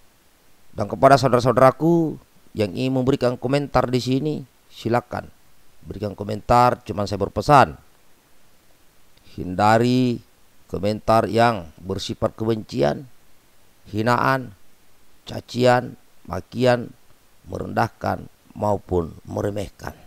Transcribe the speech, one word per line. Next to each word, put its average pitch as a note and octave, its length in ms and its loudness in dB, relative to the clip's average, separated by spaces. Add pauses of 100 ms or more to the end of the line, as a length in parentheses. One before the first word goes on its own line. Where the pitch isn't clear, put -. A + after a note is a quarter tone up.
(720)
Dan G#2+ 120 -6
kepada C3 320 4
saudara-saudaraku C3 1000 2 (400)
yang G#2 160 -2
ingin B2+ 200 -2
memberikan B2 440 0
komentar B2+ 520 -2
di B2+ 120 0
sini, C3+ 340 -2 (340)
silakan A2 600 -4 (560)
berikan G2 280 -8
komentar. A#2+ 720 2
Cuman G#2 240 -6
saya G2 120 -4
berpesan, G#2 520 4 (1600)
hindari A2+ 880 2 (480)
komentar G#2+ 560 0
yang G2+ 560 0
bersifat G2 560 -6
kebencian, A#2 720 -2 (800)
hinaan, A#2+ 640 -2 (720)
cacian, B2 720 0 (320)
makian, A#2+ 640 -2 (560)
merendahkan, G2 800 -4 (240)
maupun F#2 720 -4
meremehkan. G2+ 800 -8